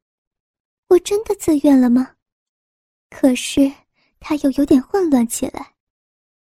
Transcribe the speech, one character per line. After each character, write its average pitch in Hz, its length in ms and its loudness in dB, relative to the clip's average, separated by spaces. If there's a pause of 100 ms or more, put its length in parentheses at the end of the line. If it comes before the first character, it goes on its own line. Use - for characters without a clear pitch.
(880)
我 359 100 4
真 403 260 -4
的 415 120 -4
自 311 240 0
愿 277 200 4
了 247 80 2
吗？” 254 260 0 (960)
可 262 260 0
是 277 380 -2 (480)
他 - 160 -6
又 285 160 -2
有 277 140 -2
点 269 160 2
混 381 260 -2
乱 240 180 2
起 - 220 -8
来。 - 260 -16 (760)